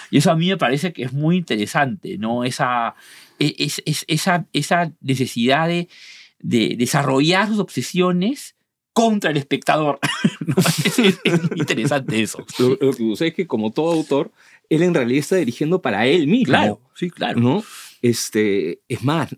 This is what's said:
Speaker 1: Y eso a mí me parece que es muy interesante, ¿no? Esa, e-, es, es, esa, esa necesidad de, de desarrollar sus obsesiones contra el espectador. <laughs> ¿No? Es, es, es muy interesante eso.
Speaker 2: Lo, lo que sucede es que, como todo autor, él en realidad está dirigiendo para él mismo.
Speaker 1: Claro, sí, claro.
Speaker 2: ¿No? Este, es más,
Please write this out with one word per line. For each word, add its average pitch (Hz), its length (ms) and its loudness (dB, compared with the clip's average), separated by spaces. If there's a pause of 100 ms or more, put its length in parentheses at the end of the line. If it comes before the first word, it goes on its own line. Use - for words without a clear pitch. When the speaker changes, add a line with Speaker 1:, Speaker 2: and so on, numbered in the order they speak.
(100)
Speaker 1:
Y - 80 2
eso 143 120 6
a 160 60 4
mí 170 120 2
me 190 100 0
parece 143 340 0
que - 120 -8
es 131 100 -6
muy 156 240 2
interesante, 110 800 -2
¿no? 120 260 -4
Esa, 123 500 -2 (440)
e-, - 200 0
es, 147 280 -4
es, - 220 -4
esa, 165 440 0
esa 165 480 -2
necesidad 131 680 0
de, 175 200 -2 (500)
de - 380 0
desarrollar 139 720 2
sus 214 120 0
obsesiones 180 960 -2 (360)
contra 214 380 2
el 151 80 0
espectador. 143 600 0 (220)
<laughs> - 240 0
¿No? 147 120 -2
Es, 180 400 0
es, 196 260 4
es 165 260 0
muy 165 100 -4
interesante 135 600 -2
eso. - 220 -6 (140)
Speaker 2:
Lo, 123 100 4 (100)
lo 135 140 2
que 117 60 -10
sucede 113 300 -2
es 160 60 -6
que, 180 120 -4
como 110 260 -2
todo 160 220 -2
autor, 151 360 -2 (380)
él 160 140 2
en 180 100 4
realidad 135 280 2
está 190 160 -2
dirigiendo 160 440 0
para 110 260 0
él 147 200 4
mismo. 220 260 4
Speaker 1:
Claro, - 280 2 (140)
sí, 180 140 -4
claro. 120 320 -4
Speaker 2:
¿No? 143 240 2 (380)
Este, 107 840 0
es 117 160 -6
más, 151 360 -2